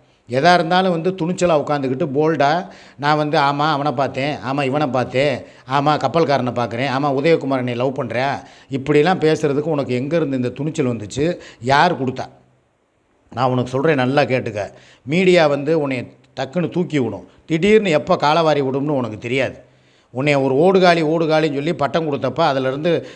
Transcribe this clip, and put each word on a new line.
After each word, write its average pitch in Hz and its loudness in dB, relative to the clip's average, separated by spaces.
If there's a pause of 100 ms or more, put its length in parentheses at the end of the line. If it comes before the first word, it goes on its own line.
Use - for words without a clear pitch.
(280)
எதா 139 4
இருந்தாலும் 180 2
வந்து 165 -2
துணிச்சலா 180 0
உட்காந்துக்கிட்டு 135 -2
போல்டா, 147 2 (480)
நான் 147 0
வந்து 151 0
"ஆமா 143 0
அவனை 143 -2
பார்த்தேன், 135 -4 (120)
ஆமா 139 -4
இவனை 143 -2
பார்த்தேன், 131 0 (360)
ஆமா 143 2
கப்பல்காரனை 131 0
பார்க்குறேன், 120 -4
ஆமா 139 -2
உதயகுமார் 135 0
என்னை 123 -4
லவ் 127 -2
பண்றேன்", 127 -4 (340)
இப்படிலாம் 147 2
பேசுறதுக்கு 156 0
உனக்கு 123 -2
எங்க 139 -2
இருந்து 139 -2
இந்த 123 -2
துணிச்சல் 143 -2
வந்துச்சு? 110 -4 (340)
யார் 143 4
கொடுத்தா? 127 -6 (1040)
நான் 127 0
உனக்கு 127 -2
சொல்றேன், 139 2
நல்லா 135 2
கேட்டுக்க. 113 -2 (460)
மீடியா 175 4
வந்து 143 0
உன்னை 135 -4 (360)
டக்குன்னு 139 -4
தூக்கி 151 -2
விடும். 107 -4 (220)
திடீர்னு 202 2
எப்ப 156 2
காலவாரி 151 2
விடும்னு 139 -2
உனக்கு 110 -2
தெரியாது. 120 -2 (580)
உன்னை 143 0
ஒரு 135 2
ஓடுகாலி, 175 4
ஓடுகாலின்னு 156 0
சொல்லி 147 -2
பட்டம் 139 -2
கொடுத்தப்ப, 139 -4
அதிலிருந்து 139 0 (240)